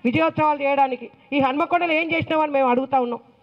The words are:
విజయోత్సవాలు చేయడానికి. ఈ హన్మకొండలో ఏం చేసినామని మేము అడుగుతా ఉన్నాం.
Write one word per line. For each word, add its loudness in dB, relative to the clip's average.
విజయోత్సవాలు 0
చేయడానికి. 0
ఈ 2
హన్మకొండలో 0
ఏం -2
చేసినామని -2
మేము 2
అడుగుతా -2
ఉన్నాం. -6